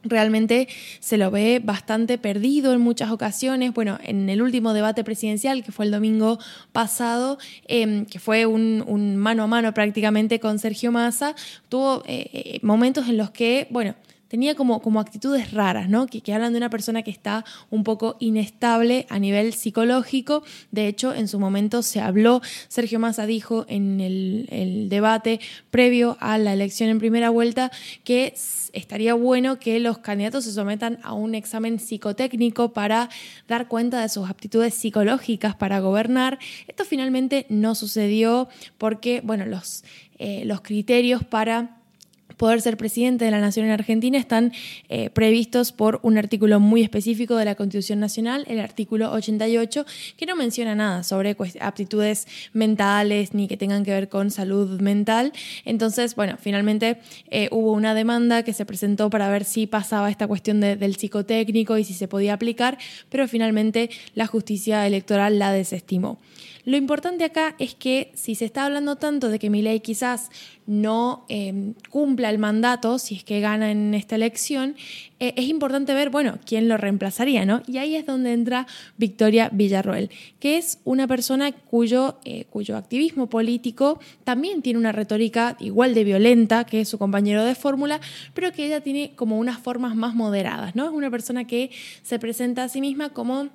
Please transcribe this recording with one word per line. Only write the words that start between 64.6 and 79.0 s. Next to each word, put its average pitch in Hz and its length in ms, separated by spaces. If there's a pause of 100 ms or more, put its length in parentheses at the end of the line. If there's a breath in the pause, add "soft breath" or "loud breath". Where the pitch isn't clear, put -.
electoral 202 520
la 196 140
desestimó. 185 640 (460 loud breath)
Lo 254 120
importante 294 480
acá 311 340
es 254 160
que 262 400
si 220 220
se - 80
está 247 200
hablando 285 300
tanto 285 340
de 214 120
que 208 100
Milei 214 300
quizás 240 500 (340 loud breath)
no, 220 640
em, 196 460 (160)
cumpla 262 400
el 214 80
mandato, 233 640
si - 160
es - 80
que 208 160
gana 214 320
en 208 220
esta 208 200
elección, 262 600 (420 loud breath)
eh, 247 180
es 254 120
importante 277 440
ver, 277 180
bueno, 269 360
quién 226 220
lo 226 80
reemplazaría, 202 680
¿no? 220 220
Y 254 120
ahí 302 180
es 311 100
donde 254 260
entra 247 360 (280 loud breath)
Victoria 214 560